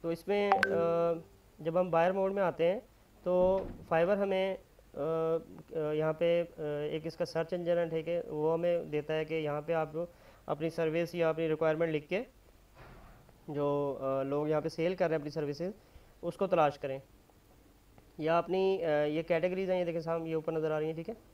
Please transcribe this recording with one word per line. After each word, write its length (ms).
तो 80
इसमें, 400
अ, 80
जब 160
हम 140
बायर 200
मोड 200
में 120
आते 200
हैं 160
तो 340
Fiverr 240
हमें, 380
अ, 40
अ, 1000
यहाँ 200
पे, 280
अ, 60
एक 100
इसका 200
सर्च 280
इंजन 240
है, 120
ठीक 180
है, 140
वो 320
हमें 360
देता 240
है 120
कि 100
यहाँ 260
पे 120
आप 400
अपनी 220
सर्विस 460
या 140
अपनी 180
requirement 440
लिख 160
के 120
जो, 520
अ, 220
लोग 260
यहाँ 120
पे 80
sale 260
कर 100
रहे 80
हैं 60
अपनी 120
services 420
उसको 240
तलाश 300
करें, 240
या 180
अपनी, 440
अ, 80
ये 340
categories 460
हैं, 100
ये 60
देखें 160
साहब, 260
ये 80
ऊपर 180
नज़र 180
आ 60
रही 100
हैं, 100
ठीक 120
है। 80